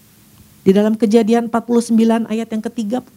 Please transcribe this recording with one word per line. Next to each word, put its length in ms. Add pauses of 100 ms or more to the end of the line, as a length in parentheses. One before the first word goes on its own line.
(680)
Di 80
dalam 240
Kejadian 480
empat 160
puluh 180
sembilan 460
ayat 240
yang 160
ketiga 400
pun 100